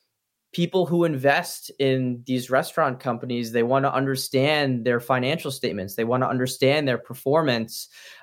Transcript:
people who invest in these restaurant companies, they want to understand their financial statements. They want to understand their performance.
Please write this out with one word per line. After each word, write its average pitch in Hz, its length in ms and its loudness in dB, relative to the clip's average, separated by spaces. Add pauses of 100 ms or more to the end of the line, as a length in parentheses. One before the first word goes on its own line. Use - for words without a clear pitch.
(520)
people 175 340 2
who 170 180 2
invest 147 720 0
in 127 460 0
these 127 240 -4
restaurant 131 500 0
companies, 120 540 -4
they 117 120 2
want 135 200 2
to 139 80 2
understand 135 920 0
their 120 140 2
financial 135 500 0
statements. 101 460 -6
They 113 80 -2
want 127 180 0
to 127 60 0
understand 131 600 2
their 120 80 2
performance. 123 920 -2 (340)